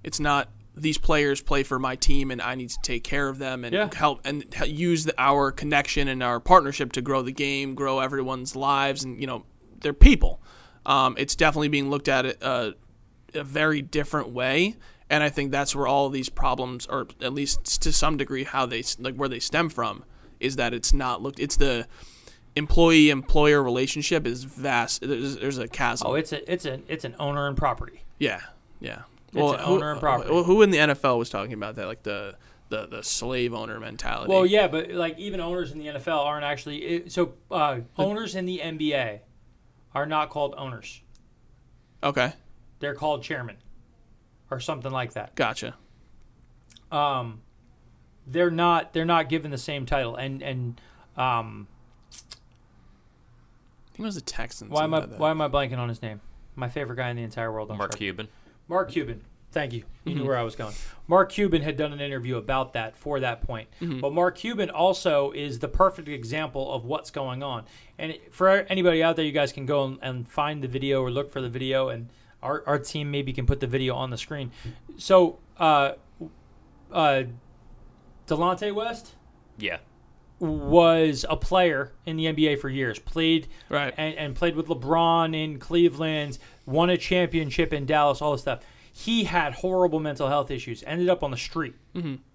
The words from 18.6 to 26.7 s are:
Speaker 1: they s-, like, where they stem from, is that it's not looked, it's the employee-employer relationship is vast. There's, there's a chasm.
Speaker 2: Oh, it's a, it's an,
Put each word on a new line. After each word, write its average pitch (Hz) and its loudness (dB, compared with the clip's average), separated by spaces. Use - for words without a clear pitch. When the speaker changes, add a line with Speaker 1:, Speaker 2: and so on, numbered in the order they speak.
Speaker 1:
they 117 -4
s-, - -6
like, 127 -6
where 135 -2
they 120 -6
stem 160 0
from, 113 -6
is 135 -2
that 120 -2
it's 117 -2
not 123 0
looked, 135 -8
it's 143 -2
the 123 4
employee-employer 147 8
relationship 135 0
is 127 -4
vast. 131 -2
There's, 135 -4
there's 131 -4
a 120 -6
chasm. 123 -2
Speaker 2:
Oh, 127 0
it's 156 -4
a, 156 -8
it's 175 -4
an, 139 -8